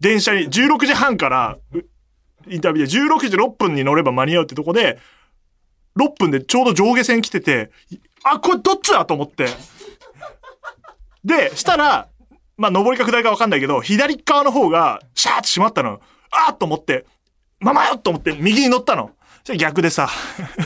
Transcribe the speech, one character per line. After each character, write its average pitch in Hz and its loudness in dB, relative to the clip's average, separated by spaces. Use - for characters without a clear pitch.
電 202 2
車 214 0
に、 170 -2
十 226 2
六 294 2
時 277 2
半 233 0
か 147 0
ら、 123 -2
う、 170 -8
イ 180 -8
ン 160 -4
タ 170 2
ビ 156 0
ュ 147 2
ー - -2
で 135 -6
十 262 0
六 311 0
時 196 -2
六 240 0
分 175 0
に 135 -2
乗 143 2
れ 160 2
ば 135 0
間 131 0
に 156 -2
合 175 2
う - 0
っ - -6
て - -16
と 147 -8
こ 170 -4
で、 208 0
六 285 0
分 175 0
で 135 0
ち - -4
ょ 254 2
う - 2
ど 240 2
上 202 2
下 240 2
線 226 2
来 - -2
て - -4
て、 120 -2
あ、 294 2
こ 359 2
れ 349 2
ど 359 2
っ 381 -2
ち 392 0
だ 196 2
と 165 -2
思 147 -4
っ 143 -12
て。 127 -4
で、 190 0
し - -8
た 349 2
ら、 277 0
ま 214 0
あ、 - 2
上 202 2
り 247 -2
か 254 0
下 254 0
り 233 2
か 233 2
分 208 -2
か 233 2
ん 208 0
な 170 2
い - 0
け 135 -2
ど、 139 0
左 262 0
側 285 2
の 277 2
方 233 2
が、 156 2
シ - -2
ャ - 0
ー - 0
っ 226 -4
て - -6
閉 175 -2
ま 220 2
っ - -20
た 185 -2
の。 104 -6
あ - 2
ー - -8
っ - -18
と - -4
思 156 -4
っ - -12
て、 - -2
ま 226 0
あ、 - 0
迷 - 4
っ - -14
と 196 -2
思 165 -2
っ - -10
て、 156 -2
右 214 2
に 262 4
乗 247 2
っ 254 -6
た 269 2
の。 113 -6
そ 262 -8
し 175 -4
た 160 0
ら 156 0
逆 165 0
で 165 2
さ。 151 -2
<laughs> - -10